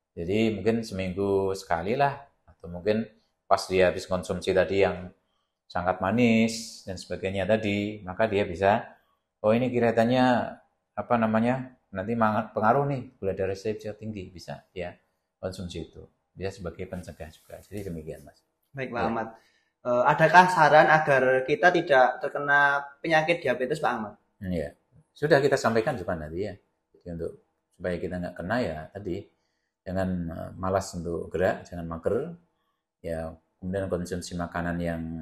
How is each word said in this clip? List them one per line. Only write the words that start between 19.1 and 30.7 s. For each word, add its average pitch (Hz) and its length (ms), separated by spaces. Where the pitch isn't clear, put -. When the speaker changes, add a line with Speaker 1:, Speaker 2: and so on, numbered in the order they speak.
Speaker 2:
Eh, 123 200
adakah 160 440
saran 151 400
agar 131 560
kita 165 240
tidak 147 480
terkena 143 640
penyakit 165 400
diabetes, 127 400
Pak 120 140
Ahmad? 110 220
Speaker 1:
Iya. 87 320
Sudah 147 260
kita 139 180
sampaikan 117 380
juga 92 220
tadi 78 260
ya. 101 120
Jadi - 220
untuk 82 200
supaya 90 220
kita 87 200
nggak 87 160
kena 92 280
ya 80 160
tadi, 98 320
jangan, 92 280
eh, 90 320
malas 92 360